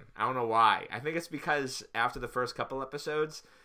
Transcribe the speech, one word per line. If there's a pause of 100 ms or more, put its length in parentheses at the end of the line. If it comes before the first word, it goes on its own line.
(160)
I
don't
know
why.
I
think
it's
because (100)
after
the
first
couple
episodes, (220)